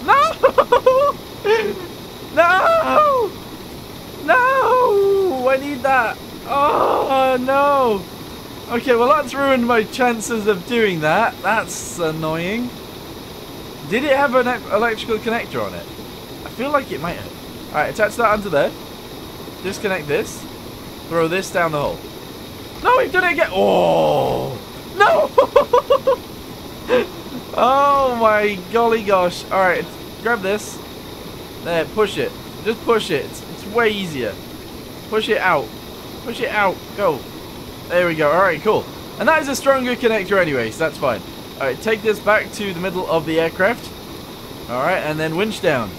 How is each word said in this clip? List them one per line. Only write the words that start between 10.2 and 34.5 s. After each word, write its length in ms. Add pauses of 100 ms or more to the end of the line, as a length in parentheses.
of 200
doing 340
that. 420
That's 560
annoying. 680 (1200)
Did 140
it 120
have 200
an 120
e-, 260
electrical 440
connector 460
on 100
it? 120 (600)
I 40
feel 220
like 200
it 100
might 160
have. 520
All 120
right, 120
attach 220
that 160
onto 180
there. 220 (880)
Disconnect 460
this. 360 (680)
Throw 180
this 240
down 220
the 80
hole. 180 (840)
No, 160
we've 140
done 140
it 80
again! 180
Oh! 1040 (400)
No! 380
<laughs> 960 (1300)
Oh, 600
my 420 (140)
golly 320
gosh. 480
All 80
right, 260 (380)
grab 180
this. 380 (840)
There, 220
push 320
it. 140 (320)
Just 200
push 280
it. 140
It's, 260
it's 160
way 220
easier. 440 (760)